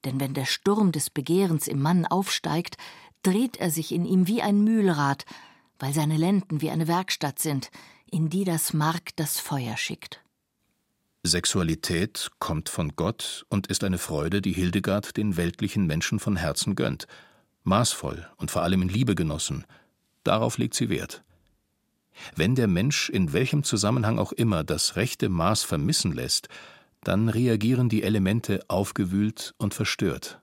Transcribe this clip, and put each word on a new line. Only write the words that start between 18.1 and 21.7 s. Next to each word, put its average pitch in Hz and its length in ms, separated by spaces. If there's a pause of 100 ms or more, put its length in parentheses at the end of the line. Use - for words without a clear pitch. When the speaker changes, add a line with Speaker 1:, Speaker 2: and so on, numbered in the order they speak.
Speaker 2:
und - 140
vor 82 100
allem 92 220
in 92 60
Liebe 104 260
genossen. 76 500 (580)
Darauf 113 360
legt 117 160
sie 113 140
Wert. - 340 (1120)